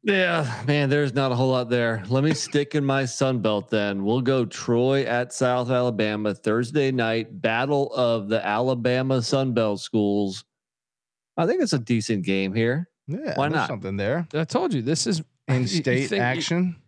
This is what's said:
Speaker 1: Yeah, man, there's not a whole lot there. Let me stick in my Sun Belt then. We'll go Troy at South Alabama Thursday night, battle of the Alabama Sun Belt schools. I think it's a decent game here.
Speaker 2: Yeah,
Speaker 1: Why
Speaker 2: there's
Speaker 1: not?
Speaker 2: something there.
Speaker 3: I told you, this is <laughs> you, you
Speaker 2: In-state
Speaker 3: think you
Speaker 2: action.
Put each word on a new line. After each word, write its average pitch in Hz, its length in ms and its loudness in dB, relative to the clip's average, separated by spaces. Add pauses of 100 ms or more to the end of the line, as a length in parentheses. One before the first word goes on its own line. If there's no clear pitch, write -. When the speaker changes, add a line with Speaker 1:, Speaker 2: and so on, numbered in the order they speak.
Speaker 1:
Yeah, 170 600 0
man, 143 240 2
there's 139 240 2
not 135 180 2
a 123 40 0
whole 131 160 4
lot 127 180 0
there. 117 400 0
Let 131 140 2
me 156 100 4
stick 147 420 -2
in 147 80 2
my 135 220 0
Sun 131 360 0
Belt 104 280 0
then. 101 340 0
We'll 117 180 2
go 127 240 2
Troy 127 580 0
at 120 300 -2
South 123 360 0
Alabama 107 640 0
Thursday 123 580 0
night, 117 500 -2
battle 135 520 0
of 117 340 2
the 107 180 0
Alabama 127 760 0
Sun 131 320 0
Belt 107 260 0
schools. 101 640 0 (920)
I 165 80 2
think 330 160 2
it's 220 120 0
a 139 60 2
decent 110 460 -2
game 95 300 0
here. 123 340 0 (180)
Speaker 2:
Yeah, 240 280 -6
Speaker 1:
Why 139 140 0
Speaker 2:
there's 160 100 -2
Speaker 1:
not? 113 80 0
Speaker 2:
something 98 300 -6
there. 131 360 -2
Speaker 3:
I 156 120 -2
told 262 280 -2
you, 131 80 0
this 143 240 -2
is 196 140 -2
<laughs> - 280 -16
you, 139 60 0
you 127 80 2
Speaker 2:
In-state 131 480 0
Speaker 3:
think 98 100 -2
you 120 60 2
Speaker 2:
action. 170 500 -2 (120)